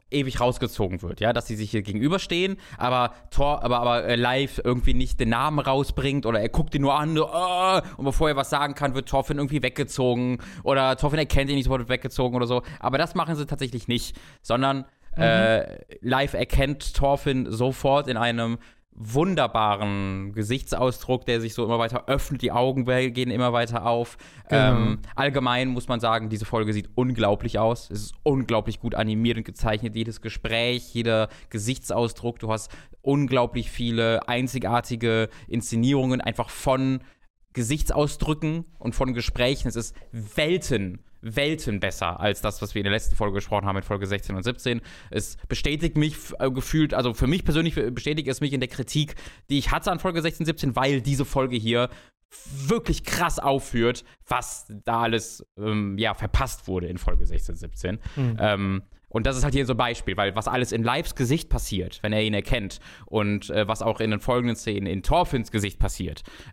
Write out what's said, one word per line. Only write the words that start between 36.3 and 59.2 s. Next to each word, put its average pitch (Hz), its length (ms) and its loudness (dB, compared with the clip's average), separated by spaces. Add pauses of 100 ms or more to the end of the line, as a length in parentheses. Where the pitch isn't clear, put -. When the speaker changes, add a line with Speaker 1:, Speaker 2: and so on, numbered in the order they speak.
Speaker 1:
von 131 480 0 (540)
Gesichtsausdrücken 151 1120 0 (160)
und - 160 -4
von 131 180 0
Gesprächen. 127 540 0
Es 110 80 -4
ist 117 180 -6 (180)
Welten, 113 920 -2 (160)
Welten 131 600 -2
besser 90 400 -2
als 101 220 0
das, 104 200 -4
was 104 140 -8
wir 110 40 0
in 98 40 -4
der 101 80 0
letzten - 240 4
Folge 104 180 0
gesprochen 101 320 -2
haben, 98 100 0
in 95 60 -2
Folge 101 240 -4
sechzehn 98 300 -4
und 92 80 -6
siebzehn. 120 360 -2 (300)
Es - 260 -6 (120)
bestätigt 151 480 0
mich 151 160 2
f-, - 260 -12
äh, 135 100 2
gefühlt, 135 460 0
also 123 200 0
für - 120 2
mich 170 180 2
persönlich 160 320 2
f-, 123 160 0
bestätigt 147 360 -4
es 131 120 -4
mich 143 120 0
in 135 80 0
der 127 80 -2
Kritik, 147 480 -2 (340)
die 139 80 2
ich - 140 0
hatte 165 180 0
an 170 80 -2
Folge 170 240 -2
sechzehn, 160 240 -2
siebzehn, 143 300 -2
weil 135 240 2
diese 135 240 0
Folge 131 320 0
hier 117 320 2 (800)
wirklich 190 340 0
krass - 380 0
aufführt, 123 640 0 (240)
was - 380 -6 (180)
da 117 160 0
alles, 113 440 -2 (140)
ähm, 104 400 -2
ja, 107 160 0
verpasst - 540 -2
wurde 90 180 -2
in 87 120 -6
Folge - 280 4
sechzehn, 87 300 0
siebzehn. - 420 -6 (160)
Speaker 2:
Mhm. 123 240 0
Speaker 1:
Ähm, 98 440 0 (280)
und 113 160 0